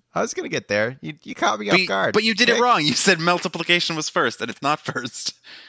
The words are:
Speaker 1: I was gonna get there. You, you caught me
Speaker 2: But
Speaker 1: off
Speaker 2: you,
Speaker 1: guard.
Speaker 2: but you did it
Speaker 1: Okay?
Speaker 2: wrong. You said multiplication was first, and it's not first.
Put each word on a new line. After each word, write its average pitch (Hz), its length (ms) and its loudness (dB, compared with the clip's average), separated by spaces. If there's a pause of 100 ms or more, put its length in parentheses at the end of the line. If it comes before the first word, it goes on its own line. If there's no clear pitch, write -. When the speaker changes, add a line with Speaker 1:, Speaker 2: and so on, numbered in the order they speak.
(140)
Speaker 1:
I - 80 -2
was 233 140 -4
gonna - 140 -10
get 135 180 -6
there. 110 340 -2
You, 151 220 -12
you - 100 -14
caught 214 260 -2
me 214 60 -10
Speaker 2:
But 202 80 -2
Speaker 1:
off 190 60 4
Speaker 2:
you, 180 80 -2
Speaker 1:
guard. 196 260 0
Speaker 2:
but 214 100 2
you 220 120 0
did 233 140 2
it - 40 4
Speaker 1:
Okay? 240 80 8
Speaker 2:
wrong. 233 240 4
You 127 80 0
said 180 260 4
multiplication 175 760 0
was 156 140 -6
first, 135 320 0
and 117 100 -6
it's - 100 -16
not 147 180 0
first. - 540 -10 (360)